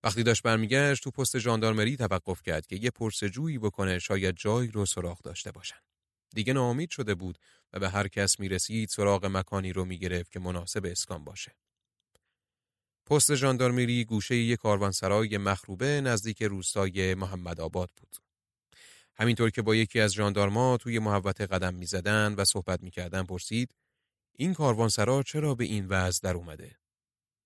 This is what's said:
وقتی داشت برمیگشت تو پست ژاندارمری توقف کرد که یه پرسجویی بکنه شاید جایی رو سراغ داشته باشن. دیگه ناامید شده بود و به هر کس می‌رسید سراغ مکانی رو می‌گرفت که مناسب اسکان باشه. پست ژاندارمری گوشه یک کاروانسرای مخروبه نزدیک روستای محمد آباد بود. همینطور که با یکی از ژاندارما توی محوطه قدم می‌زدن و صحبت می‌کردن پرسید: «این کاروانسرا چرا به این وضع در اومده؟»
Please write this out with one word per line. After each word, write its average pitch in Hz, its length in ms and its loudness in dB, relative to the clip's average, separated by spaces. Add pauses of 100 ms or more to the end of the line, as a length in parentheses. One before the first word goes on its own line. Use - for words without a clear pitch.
وقتی 113 180 2
داشت 113 200 4
برمیگشت 123 640 2
تو 135 60 -6
پست 135 280 -2
ژاندارمری 113 580 2
توقف 95 460 -2
کرد 78 240 -4
که 92 100 -10
یه 117 140 -2
پرسجویی 117 680 -4
بکنه 98 400 -2
شاید 95 380 0
جایی 113 340 0
رو 104 160 -2
سراغ 87 360 -6
داشته - 300 -10
باشن. - 240 -14 (580)
دیگه 110 180 0
ناامید 131 380 0
شده 104 240 -2
بود 90 240 -8 (340)
و 95 60 -8
به 98 100 0
هر 98 200 0
کس 101 320 0
می‌رسید 101 480 -2
سراغ 101 380 2
مکانی 95 460 -2
رو 92 120 -2
می‌گرفت 90 480 -6
که 92 80 -10
مناسب 90 440 -6
اسکان 85 400 -6
باشه. - 320 -14 (1500)
پست 147 280 4
ژاندارمری 123 680 2
گوشه 113 320 0
یک 117 220 2
کاروانسرای 101 800 2
مخروبه 101 640 0
نزدیک 113 420 -2
روستای 95 720 0
محمد 92 460 -8
آباد 87 360 -4
بود. - 200 -16 (1000)
همینطور 113 360 2
که 113 120 -4
با 110 120 4
یکی 113 260 2
از 107 120 4
ژاندارما 104 640 2
توی 117 220 -2
محوطه 101 480 0
قدم 92 280 -2
می‌زدن 101 600 0
و 101 100 2
صحبت 92 380 0
می‌کردن 90 400 -6
پرسید: 110 520 -4 (640)
«این 180 180 -2
کاروانسرا 120 680 2
چرا 151 320 -2
به 120 100 -2
این 101 220 -2
وضع 92 360 2
در 92 140 0
اومده؟» 85 400 -12 (680)